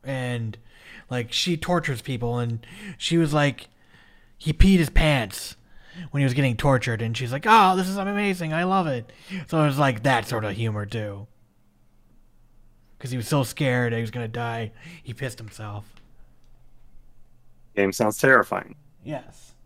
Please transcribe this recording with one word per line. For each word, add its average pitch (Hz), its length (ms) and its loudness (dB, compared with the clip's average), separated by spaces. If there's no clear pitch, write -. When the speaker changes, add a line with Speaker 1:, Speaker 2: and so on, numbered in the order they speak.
Speaker 1:
And, 123 560 -6
like, 123 240 -4
she 175 240 0
tortures 160 460 -2
people, 120 360 -4
and 117 280 -4
she - 180 0
was 165 160 4
like, 143 360 0
he 156 160 -4
peed 190 260 8
his 151 120 2
pants - 680 2
when 143 100 -2
he 139 40 4
was 127 100 2
getting 131 220 2
tortured, 123 440 2
and 113 160 -4
she's 123 160 -6
like, - 160 -4
"Oh, 196 280 8
this 185 120 0
is 190 80 -4
amazing, 196 560 -2
I 165 120 -2
love 185 220 2
it." 123 260 -4
So 160 160 2
it 151 40 4
was, 139 120 0
like, 131 240 2
that 131 240 2
sort 110 180 -4
of 98 120 -4
humor, 107 300 -2
too. 101 400 -8
'Cause 123 140 -10
he 127 40 -6
was 117 120 -6
so 143 160 2
scared 123 480 0
that 117 40 -2
he 117 60 -2
was 110 80 -6
gonna 113 180 -6
die, 117 440 -6
he 120 120 -12
pissed 127 240 -10
himself. 104 460 -12
Speaker 2:
Game 98 160 2
sounds 110 260 0
terrifying. - 560 2
Speaker 1:
Yes. - 500 -14